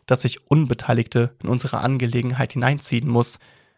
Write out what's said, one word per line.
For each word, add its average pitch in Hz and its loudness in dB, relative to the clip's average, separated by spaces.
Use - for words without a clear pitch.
dass - 2
ich - -4
Unbeteiligte 120 0
in - -6
unsere 123 -2
Angelegenheit 123 -2
hineinziehen 135 0
muss, 120 2